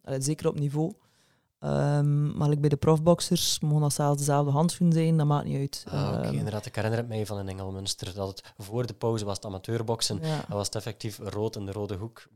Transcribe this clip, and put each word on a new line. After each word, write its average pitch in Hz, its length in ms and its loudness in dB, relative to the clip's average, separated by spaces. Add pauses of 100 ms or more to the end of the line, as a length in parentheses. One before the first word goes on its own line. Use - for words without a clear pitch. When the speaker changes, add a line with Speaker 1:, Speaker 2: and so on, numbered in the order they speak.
Speaker 1:
allee, 135 160 -4
zeker 151 280 0
op 156 100 -2
niveau. 147 340 0 (680)
Ehm, 147 800 2
maar 147 120 2
like 147 120 2
bij 151 80 4
de 143 80 2
profboxers 165 840 4
mogen 151 200 4
dat 147 120 2
zelfs 143 260 2
dezelfde 143 320 2
handschoen 170 420 4
zijn, 160 240 4
dat 147 100 4
maakt 147 200 2
niet 139 120 -2
uit. - 300 -6
Speaker 2:
Ah, 101 260 -2
oké. - 120 -2
Speaker 1:
Ehm, - 100 -2
Speaker 2:
Inderdaad, 104 300 -4
ik - 80 -12
herinner 110 260 0
het 120 80 -4
mij 107 180 -2
van 104 120 -6
in 98 100 -6
Engelmunster 95 680 -6
dat 98 140 -4
het - 300 -14
voor 110 280 -4
de 110 80 -8
pauze 113 300 0
was 101 120 -4
het - 80 -12
amateurboksen. 113 800 -2
Speaker 1:
Ja. 156 260 -2
Speaker 2:
Dan 104 80 -4
was 101 100 0
het - 80 -6
effectief 110 440 -8
rood 104 380 -4
in 101 100 -8
de 98 60 -8
rode 104 240 -6
hoek, 113 400 -12